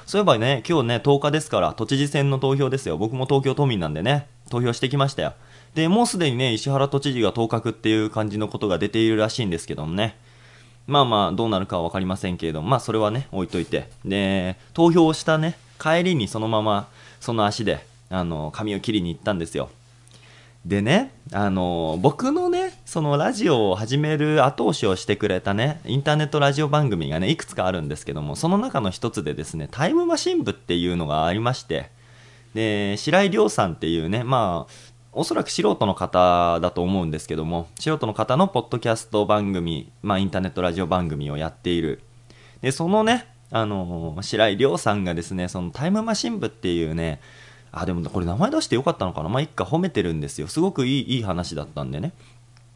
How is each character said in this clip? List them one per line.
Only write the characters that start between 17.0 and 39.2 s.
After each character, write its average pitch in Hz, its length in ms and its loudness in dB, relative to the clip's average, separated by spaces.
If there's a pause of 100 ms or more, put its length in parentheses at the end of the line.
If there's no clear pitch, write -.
そ - 140 -6
の 110 120 2
足 107 200 -2
で、 78 200 -2 (240)
あ 92 140 -2
の、 78 300 -4
髪 107 220 -4
を 98 40 -4
切 107 140 -2
り 104 80 2
に 85 80 -4
行 82 100 -6
っ - 20 -20
た 107 120 -2
ん 90 60 -2
で 82 60 -4
す 78 120 -8
よ。 65 120 -4 (960)
で 101 180 0
ね、 202 280 2 (220)
あ 101 160 0
の、 87 520 0
僕 247 300 2
の 359 160 0
ね、 359 380 -2
そ - 160 -6
の 143 160 0
ラ 196 160 0
ジ 208 160 0
オ 110 220 4
を 92 40 2
始 113 220 -2
め 151 180 0
る 151 300 4
後 180 220 0
押 170 120 0
し 120 60 -2
を 95 100 2
し - 100 -8
て 104 100 2
く 104 120 -2
れ 92 140 0
た 98 140 -2
ね、 135 300 -2
イ 120 120 -2
ン 139 60 -2
タ 151 100 2
ー - 40 4
ネ 156 80 2
ッ - 20 -4
ト 151 120 0
ラ 139 140 4
ジ 143 80 0
オ 151 60 2
番 147 200 2
組 82 220 0
が 78 100 -2
ね、 95 120 2
い 165 40 2
く - 100 -8
つ - 100 -16
か 95 100 0
あ 92 60 2
る 90 100 -2
ん 73 60 -6
で 73 80 -6
す - 100 -14
け - 80 -6
ど 73 80 -6
も、 73 140 -6
そ - 120 -2
の 190 120 4
中 254 200 -2
の 98 120 0
一 - 180 -6
つ 107 140 -4
で 73 100 -4
で 73 100 -8
す - 120 -10
ね、 76 160 -6
タ 143 160 0
イ 262 80 2
ム 349 100 2
マ 330 120 2
シ 359 180 -2
ン 311 80 0
部 208 80 0
っ - 20 -6
て - 240 -2
い 87 100 0
う 87 80 0
の 85 120 -2
が 78 180 2
あ 85 80 2
り 104 60 0
ま 120 160 0
し - 80 -12
て、 73 260 -6 (640)
で、 104 440 0
白 170 260 2
井 98 80 2
亮 - 180 4
さ 104 180 0
ん 82 60 -4
っ - 40 -6
て 80 120 -2
い 82 160 2
う 82 40 -2
ね、 117 140 -2
ま 110 460 0
あ、 - 40 -20 (400)
お 143 100 -2
そ - 100 -4
ら - 100 0
く - 60 -8
素 - 140 -2 (120)
人 107 120 0
の 95 80 0
方 87 640 4
だ 87 100 0
と 87 140 -2
思 92 180 2
う 85 60 -2
ん 78 40 -2
で 78 60 -4
す - 100 -10
け 80 100 -4
ど 78 60 -4
も、 85 240 -4 (120)
素 156 180 -2
人 127 80 -2
の 107 80 -2
方 110 240 0
の 190 100 4
ポ 156 120 -2
ッ 117 100 -6
ド 120 80 -4
キ 117 100 -4
ャ 113 80 2
ス - 100 -8
ト 104 200 2